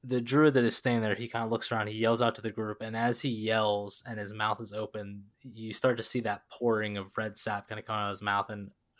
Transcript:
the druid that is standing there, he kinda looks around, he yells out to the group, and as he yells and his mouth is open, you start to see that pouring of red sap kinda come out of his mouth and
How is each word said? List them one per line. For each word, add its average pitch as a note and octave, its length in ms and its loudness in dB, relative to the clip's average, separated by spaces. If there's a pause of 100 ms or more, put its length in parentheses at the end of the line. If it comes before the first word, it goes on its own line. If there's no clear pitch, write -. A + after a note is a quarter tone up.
the B2 200 0
druid C#3 320 6
that B2+ 100 6
is A#2 140 4
standing A#2+ 260 2
there, G#2+ 100 2
he A2+ 140 -4
kinda A#2 200 -2
looks A2+ 260 0
around, G#2+ 140 0
he G#2+ 80 -6
yells A2+ 260 4
out A#2 140 4
to A2 60 -12
the A2 100 -4
group, G#2+ 300 -6
and A2 140 -8
as A#2 240 0
he D3 80 -4
yells G#2+ 800 0
and A2+ 100 -8
his G#2 140 -8
mouth G#2+ 300 -2
is G#2+ 100 -10
open, G2+ 540 -8 (180)
you A2 300 -10
start B2 240 2
to A2+ 60 -2
see - 180 0
that G#2 280 -4
pouring G#2+ 460 0
of F#2+ 220 -8
red A2 200 -4
sap G#2 300 -4
kinda G#2+ 160 -8
come A2 140 -4
out G#2 80 0
of G2+ 60 -2
his F#2+ 100 -6
mouth G2+ 280 0
and G2+ 220 -10 (280)